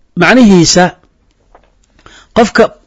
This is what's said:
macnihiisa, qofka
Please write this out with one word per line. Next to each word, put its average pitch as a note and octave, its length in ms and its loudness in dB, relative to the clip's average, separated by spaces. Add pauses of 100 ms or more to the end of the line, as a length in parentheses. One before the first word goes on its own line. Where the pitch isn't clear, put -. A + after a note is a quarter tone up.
(180)
macnihiisa, F3+ 680 2 (1500)
qofka A3 300 -2 (240)